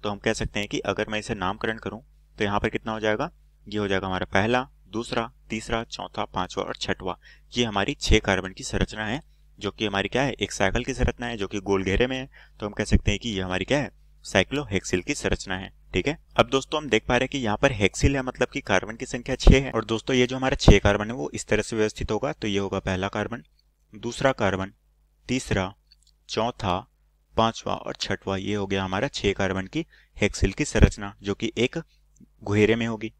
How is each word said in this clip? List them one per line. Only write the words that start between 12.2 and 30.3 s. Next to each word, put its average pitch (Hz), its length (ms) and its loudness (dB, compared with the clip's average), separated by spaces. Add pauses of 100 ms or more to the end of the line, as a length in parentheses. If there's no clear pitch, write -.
तो 110 60 -6
हम 104 80 -6
कह 110 120 -4
सकते - 260 2
हैं 101 80 0
कि 120 100 -6
ये 95 120 -2
हमारी 92 240 -2
क्या 139 140 2
है, 127 120 -4 (340)
साइक्लोहेक्सिल 98 760 0
की 143 140 -4
संरचना 98 420 -2
है, 95 140 -10 (220)
ठीक 92 140 2
है? 147 100 -2 (180)
अब 117 140 4
दोस्तों 135 320 0
हम 151 80 -8
देख 110 160 2
पा 123 120 2
रहे 123 60 4
हैं 127 80 -4
कि 143 60 -6
यहाँ 110 200 -2
पर 139 160 2
हेक्सिल 107 420 2
है, 135 60 -2
मतलब 127 260 -2
कि 139 140 -8
कार्बन 101 340 0
की 131 120 -8
संख्या 127 300 -6
छह - 180 10
है। 131 160 2
और 113 140 -2
दोस्तों 113 300 -2
ये 123 120 6
जो 127 80 -4
हमारा 131 220 0
छह - 220 10
कार्बन 104 280 2
है 113 60 -6
वो 143 200 -6
इस - 140 -8
तरह 107 140 2
से - 140 -4
व्यवस्थित 107 360 0
होगा, 131 220 -2
तो - 140 -6
ये 98 120 0
होगा 98 220 -2
पहला 95 280 -2
कार्बन, 107 340 -6 (500)
दूसरा 120 400 -2
कार्बन, 95 400 -2 (520)
तीसरा, 104 480 -2 (560)
चौथा, 110 480 -2 (580)
पांचवा 113 400 0
और - 200 -8
छठवा, - 420 -4
ये 98 180 -4
हो 101 120 -2
गया 98 160 0
हमारा 95 260 -2
छह - 240 0
कार्बन 95 340 0
की 160 180 -4 (320)
हेक्सिल 139 360 2